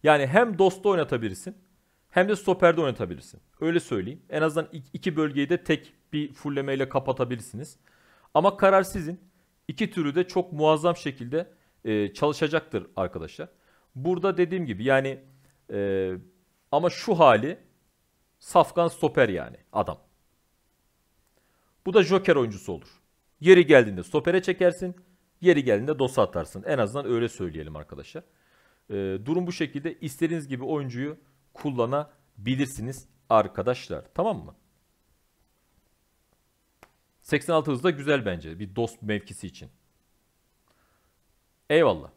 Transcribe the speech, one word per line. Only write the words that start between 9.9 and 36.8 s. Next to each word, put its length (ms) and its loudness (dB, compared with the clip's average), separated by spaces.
türü 240 -4
de 120 0
çok 260 -4
muazzam 420 2
şekilde, 580 -8
e, 280 0
çalışacaktır 840 -2
arkadaşlar. 540 -8
Burada 420 -2
dediğim 280 0
gibi 180 -6
yani, 400 0
e, 400 -2
ama 180 2
şu 300 -4
hali 400 6
safkan 480 2
stoper 420 0
yani 280 -8
adam. 260 -4
Bu 80 -4
da 100 8
joker 320 4
oyuncusu 380 -2
olur. 280 -16
Yeri 260 8
geldiğinde 380 6
stopere 380 -2
çekersin, 540 -2
yeri 220 4
geldiğinde 360 0
dosa 220 0
atarsın. 420 -4
En 140 -2
azından 280 -2
öyle 240 -2
söyleyelim 460 -10
arkadaşlar. 480 -16
E, 360 -6
durum 220 -2
bu 40 -8
şekilde. 480 -8
İstediğiniz 480 -6
gibi 160 -8
oyuncuyu 540 -6
kullanabilirsiniz 1500 -4
arkadaşlar. 840 0
Tamam 320 -4
mı? 100 -20